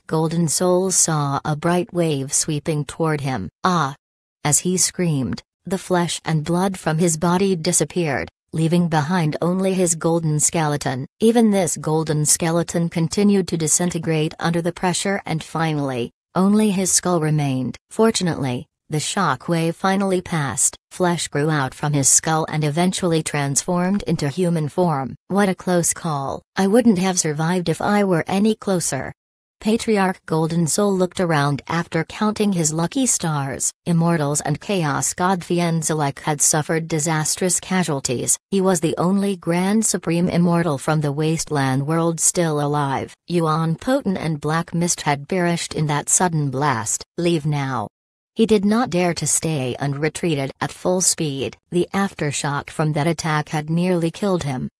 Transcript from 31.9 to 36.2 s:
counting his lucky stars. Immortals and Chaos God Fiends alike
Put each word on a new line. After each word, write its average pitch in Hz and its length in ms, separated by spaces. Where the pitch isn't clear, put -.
counting 214 480
his 160 200
lucky 170 340
stars. 143 640
Immortals 165 540
and 147 200
Chaos 147 540
God 180 280
Fiends 170 480
alike 151 300